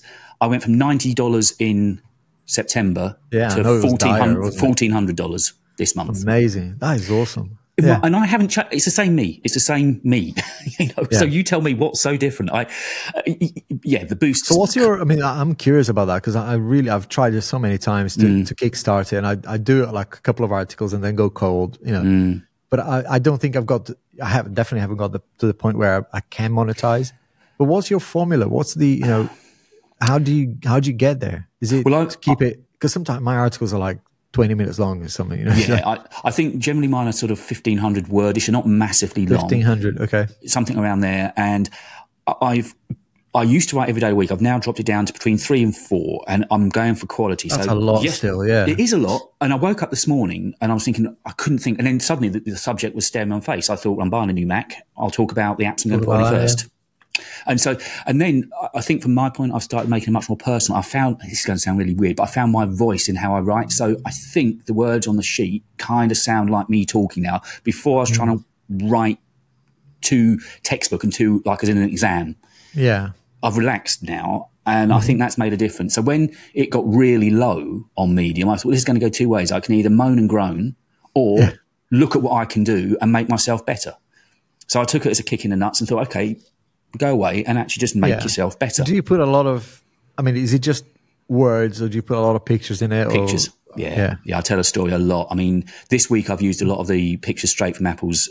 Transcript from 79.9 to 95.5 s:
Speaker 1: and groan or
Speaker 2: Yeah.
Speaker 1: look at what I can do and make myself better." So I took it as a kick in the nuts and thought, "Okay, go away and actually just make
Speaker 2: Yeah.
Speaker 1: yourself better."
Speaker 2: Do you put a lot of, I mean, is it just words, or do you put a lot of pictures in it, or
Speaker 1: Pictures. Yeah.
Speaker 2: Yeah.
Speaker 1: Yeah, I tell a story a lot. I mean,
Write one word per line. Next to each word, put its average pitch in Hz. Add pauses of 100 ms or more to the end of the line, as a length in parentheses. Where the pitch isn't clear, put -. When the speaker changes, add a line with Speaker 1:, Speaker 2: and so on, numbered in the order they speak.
Speaker 1:
and 107
groan 101 (400)
or 110
Speaker 2:
Yeah. 107 (380)
Speaker 1:
look 135
at 127
what 131
I 117
can 110
do 101
and 113
make 117
myself 117
better." - (720)
So 123
I 120
took 147
it 113
as 107
a 107
kick -
in 104
the 95
nuts 101
and 107
thought, 117
"Okay, 107 (600)
go 143
away 101
and 120
actually -
just -
make 95
Speaker 2:
Yeah. 107
Speaker 1:
yourself 92
better." 135
Speaker 2:
Do 156
you 196
put 180
a 147
lot 139
of, 123 (380)
I -
mean, 127
is 127
it 135
just 139 (420)
words, 113
or 113
do 107
you 113
put 120
a 113
lot 113
of 107
pictures 110
in 110
it, 110
or 113
Speaker 1:
Pictures. 98 (280)
Yeah. 82
Speaker 2:
Yeah. 95 (100)
Speaker 1:
Yeah, 87
I 87
tell 95
a 87
story 90
a 90
lot. 87
I 90
mean, 90 (260)